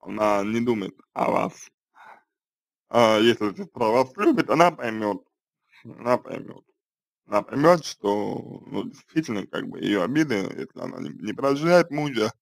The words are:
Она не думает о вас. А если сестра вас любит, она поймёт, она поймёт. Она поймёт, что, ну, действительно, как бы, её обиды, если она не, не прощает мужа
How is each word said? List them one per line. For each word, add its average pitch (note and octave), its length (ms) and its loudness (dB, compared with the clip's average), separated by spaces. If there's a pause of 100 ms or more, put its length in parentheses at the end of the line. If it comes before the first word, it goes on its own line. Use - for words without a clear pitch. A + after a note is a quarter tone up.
Она G#2 440 0
не A2 160 -2
думает A2+ 360 -4 (180)
о - 180 0
вас. - 380 -4 (1200)
А A2 280 6
если G#2+ 340 2
сестра B2 340 -4
вас B2+ 280 2
любит, G#3 340 2
она E3 220 6
поймёт, A2 520 -4 (600)
она A#2+ 340 -2
поймёт. - 460 -12 (640)
Она G#2 160 0
поймёт, D#3 420 2
что, - 800 -6
ну, G#2 180 -8
действительно, B2 640 -6
как - 220 -8
бы, F2 120 -12
её G2+ 240 2
обиды, C#3+ 320 0
если - 440 -8
она F2 200 -10
не, D2 100 -8
не G2+ 240 -10
прощает D#3+ 560 4
мужа C3+ 520 -2